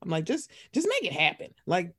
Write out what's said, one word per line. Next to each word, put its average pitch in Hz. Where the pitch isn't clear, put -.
I'm -
like, 160
"Just, 294
just 330
make 440
it -
happen. -
Like, 170